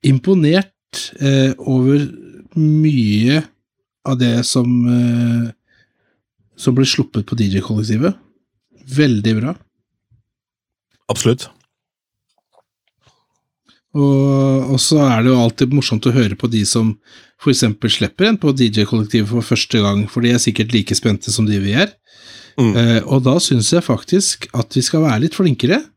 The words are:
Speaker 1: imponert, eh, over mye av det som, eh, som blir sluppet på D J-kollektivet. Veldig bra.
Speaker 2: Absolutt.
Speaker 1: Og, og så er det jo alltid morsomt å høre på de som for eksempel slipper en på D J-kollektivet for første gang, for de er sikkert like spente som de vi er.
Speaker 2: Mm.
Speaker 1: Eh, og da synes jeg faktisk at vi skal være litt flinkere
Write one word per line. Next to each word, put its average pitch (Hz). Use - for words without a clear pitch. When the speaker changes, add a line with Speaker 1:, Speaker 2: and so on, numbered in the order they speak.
Speaker 1:
imponert, 165
eh, 135
over 135
mye 151
av 135
det 120
som, 123
eh, 117
som 131
blir 135
sluppet -
på 123
D 104
J-kollektivet. 107
Veldig 127
bra. 127
Speaker 2:
Absolutt. -
Speaker 1:
Og, 135
og 135
så 156
er 120
det 127
jo 123
alltid 123
morsomt 127
å 131
høre 107
på 120
de 110
som 113
for 151
eksempel 117
slipper 180
en 226
på 147
D 131
J-kollektivet 107
for 117
første -
gang, 101
for 120
de 120
er 120
sikkert 113
like 104
spente 107
som 110
de 104
vi 101
er. 185
Speaker 2:
Mm. 117
Speaker 1:
Eh, 117
og 135
da 135
synes 117
jeg 170
faktisk -
at 123
vi 127
skal 156
være 123
litt 160
flinkere 175